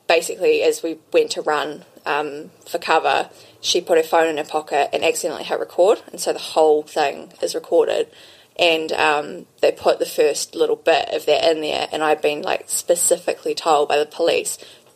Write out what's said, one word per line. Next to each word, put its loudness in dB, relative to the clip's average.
basically, 2
as 0
we -6
went 2
to -6
run, -4
um, -6
for -6
cover, 0
she -2
put 2
her 4
phone 2
in -4
her -4
pocket -2
and -2
accidentally -4
hit -4
record, 2
and -14
so -2
the -8
whole 2
thing -4
is -4
recorded. 0
And, 2
um, -2
they 4
put 0
the -2
first -2
little 0
bit 0
of -6
that 4
in 0
there, -4
and -4
I'd 2
been, -2
like, -4
specifically -2
told 2
by 2
the 0
police, -2